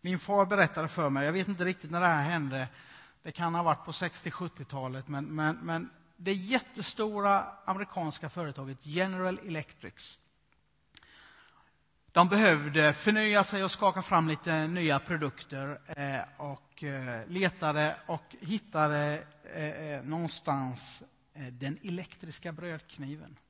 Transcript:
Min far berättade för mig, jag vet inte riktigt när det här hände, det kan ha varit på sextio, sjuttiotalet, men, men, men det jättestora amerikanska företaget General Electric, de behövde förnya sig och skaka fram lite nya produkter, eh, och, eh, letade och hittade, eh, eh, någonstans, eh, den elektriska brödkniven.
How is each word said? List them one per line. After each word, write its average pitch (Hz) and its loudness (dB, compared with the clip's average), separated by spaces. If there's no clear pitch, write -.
Min 180 -2
far 202 4
berättade 175 4
för 151 0
mig, 139 2
jag 156 2
vet 185 0
inte 180 -2
riktigt 180 -4
när 175 0
det 180 6
här 151 4
hände, 139 -2
det 160 -10
kan 170 -2
ha 175 0
varit 156 2
på 160 -10
sextio, - -6
sjuttiotalet, 131 -8
men, 147 -6
men, 156 0
men 165 -6
det 190 -2
jättestora 202 0
amerikanska 180 -4
företaget 135 -8
General 185 -2
Electric, - -10
de 175 8
behövde 156 6
förnya 208 4
sig 190 0
och 185 0
skaka 190 2
fram 165 4
lite 156 0
nya 160 2
produkter, 143 -6
eh, 139 -4
och, 143 -12
eh, 127 -6
letade 165 0
och - -8
hittade, 151 0
eh, 156 -6
eh, 151 -8
någonstans, 139 -4
eh, 147 -10
den 127 -8
elektriska 175 -10
brödkniven. 156 -12